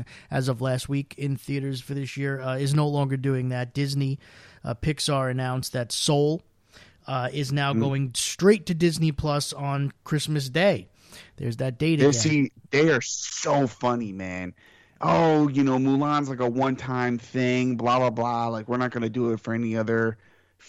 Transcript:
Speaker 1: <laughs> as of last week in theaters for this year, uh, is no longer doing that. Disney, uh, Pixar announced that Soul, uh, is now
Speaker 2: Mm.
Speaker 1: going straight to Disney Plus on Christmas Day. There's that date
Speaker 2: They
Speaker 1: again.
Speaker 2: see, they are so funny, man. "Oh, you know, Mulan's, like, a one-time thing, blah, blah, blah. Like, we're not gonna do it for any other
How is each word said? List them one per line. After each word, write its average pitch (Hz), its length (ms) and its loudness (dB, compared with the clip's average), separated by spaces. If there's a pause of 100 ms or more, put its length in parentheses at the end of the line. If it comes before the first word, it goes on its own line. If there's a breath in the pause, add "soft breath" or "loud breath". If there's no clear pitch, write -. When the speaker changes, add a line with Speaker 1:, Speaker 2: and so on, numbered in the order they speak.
Speaker 1:
<laughs> - 280 -16
as 135 160 0
of 123 140 -2
last 131 280 -2
week 139 300 -4
in 139 180 -2
theaters 135 440 -6
for 139 140 -8
this 139 220 -6
year, 139 240 -4
uh, 131 160 -4
is 139 200 0
no 151 100 4
longer 139 300 0
doing 131 320 0
that. 123 260 -4
Disney, 139 460 -2 (420 loud breath)
uh, 123 120 -6
Pixar 139 580 -2
announced 127 400 -4
that 120 180 -4
Soul, 151 520 0 (680 soft breath)
uh, 127 240 -2
is 139 180 -4
now 139 240 0
Speaker 2:
Mm. 113 60 2
Speaker 1:
going 135 340 0
straight 196 520 2
to 180 80 0
Disney 160 360 2
Plus 147 420 -2
on 139 380 -2 (140)
Christmas 147 440 -2
Day. 156 380 2 (520 loud breath)
There's 120 180 -4
that 127 220 -4
date 160 200 2
Speaker 2:
They 135 80 6
Speaker 1:
again. 147 60 8
Speaker 2:
see, 143 400 2 (180)
they 151 200 6
are 127 100 4
so - 680 0
funny, 120 460 -2
man. 92 420 -8 (460 soft breath)
"Oh, 156 480 4
you 139 160 2
know, 131 140 2
Mulan's, 143 500 2
like, 127 120 -6
a 123 80 2
one-time 127 680 0
thing, 127 580 0
blah, 120 220 2
blah, 127 120 2
blah. 117 380 -2
Like, 110 200 -6
we're 123 80 -2
not 123 160 -2
gonna 117 160 -2
do 117 240 0
it 110 80 -4
for 113 140 -6
any 113 220 -2
other 113 420 0 (500 soft breath)